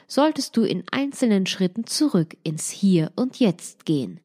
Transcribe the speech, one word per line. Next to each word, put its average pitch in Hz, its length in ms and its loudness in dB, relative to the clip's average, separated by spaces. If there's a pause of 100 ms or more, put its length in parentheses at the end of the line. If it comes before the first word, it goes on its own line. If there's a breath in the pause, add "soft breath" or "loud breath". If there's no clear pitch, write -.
solltest 294 500 0
du 226 60 4
in - 280 -2
einzelnen 240 560 0
Schritten 185 400 -2
zurück 196 560 0
ins 160 280 -6
Hier 180 460 2
und 254 220 -2
Jetzt - 460 -2
gehen. 143 400 -2